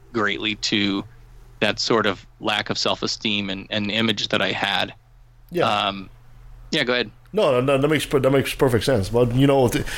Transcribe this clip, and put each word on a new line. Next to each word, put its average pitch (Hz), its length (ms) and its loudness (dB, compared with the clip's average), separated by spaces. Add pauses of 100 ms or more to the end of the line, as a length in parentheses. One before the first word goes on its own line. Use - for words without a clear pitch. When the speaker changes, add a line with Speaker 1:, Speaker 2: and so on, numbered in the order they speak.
(120)
Speaker 1:
greatly 104 440 -2
to 101 460 -2 (580)
that 104 180 0
sort 113 260 2
of 98 220 -2 (140)
lack 104 280 -2
of 98 80 -4
self-esteem 104 720 -4
and, 98 220 -10
and 104 200 -4
image 110 380 -2
that 104 140 0
I 95 100 -2
had. 98 400 -2 (580)
Speaker 2:
Yeah. 170 160 0
Speaker 1:
Um, 101 440 -2 (640)
yeah, 151 120 2
go 120 80 0
ahead. 120 180 -2 (220)
Speaker 2:
No, 190 200 2
no, 123 80 2
no, 135 180 2
that 139 100 2
makes 151 180 0
per-, 151 140 2
that 131 100 4
makes 135 240 2
perfect 120 300 2
sense. 104 240 2
But, 117 260 2
you 131 120 6
know, 139 220 6
th-, 143 180 -2 (120)